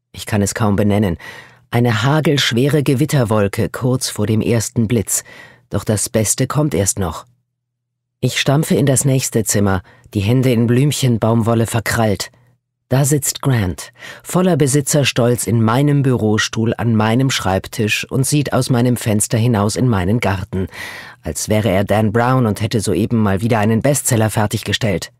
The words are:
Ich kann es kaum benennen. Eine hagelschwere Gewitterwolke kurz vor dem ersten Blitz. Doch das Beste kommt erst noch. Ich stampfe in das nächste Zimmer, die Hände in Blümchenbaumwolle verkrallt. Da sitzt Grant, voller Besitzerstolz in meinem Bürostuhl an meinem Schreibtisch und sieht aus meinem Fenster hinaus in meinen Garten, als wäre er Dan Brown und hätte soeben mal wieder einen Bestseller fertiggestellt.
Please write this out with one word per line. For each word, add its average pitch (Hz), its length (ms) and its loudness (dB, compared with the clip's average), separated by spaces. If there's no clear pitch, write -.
Ich - 140 -14
kann 104 160 0
es 98 120 0
kaum 104 220 0
benennen. 101 420 0
Eine 120 340 0
hagelschwere 143 800 2
Gewitterwolke 117 840 0
kurz 127 420 -2
vor 104 180 -4
dem 107 140 2
ersten 113 460 0
Blitz. 110 360 -2
Doch - 120 -4
das 107 240 -2
Beste 110 380 0
kommt 147 300 -2
erst 98 240 0
noch. 87 260 -6
Ich - 200 -2
stampfe 151 360 2
in 117 100 2
das 135 200 2
nächste 131 380 0
Zimmer, 98 380 0
die 107 60 0
Hände 123 320 2
in 117 160 2
Blümchenbaumwolle 117 960 2
verkrallt. 110 640 -2
Da 135 160 2
sitzt 139 360 -2
Grant, 104 500 -2
voller 180 340 0
Besitzerstolz 135 920 2
in 113 160 2
meinem 143 400 2
Bürostuhl 110 760 0
an 113 180 0
meinem 113 360 2
Schreibtisch - 760 -2
und 131 220 -2
sieht 147 260 0
aus 131 160 0
meinem 123 260 2
Fenster 110 440 -2
hinaus 110 360 2
in 123 120 0
meinen 104 320 2
Garten, 95 480 -4
als - 260 -8
wäre 107 200 2
er 98 160 2
Dan 107 260 2
Brown 123 340 2
und 104 160 0
hätte 110 200 -2
soeben 104 360 0
mal 98 240 2
wieder 113 160 0
einen 110 240 2
Bestseller 120 480 2
fertiggestellt. 104 880 -2